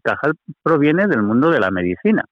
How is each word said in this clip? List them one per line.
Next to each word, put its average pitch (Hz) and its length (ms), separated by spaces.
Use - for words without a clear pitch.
Cajal 117 300
proviene 156 440
del 135 160
mundo 120 280
de 156 80
la 95 120
medicina. 90 600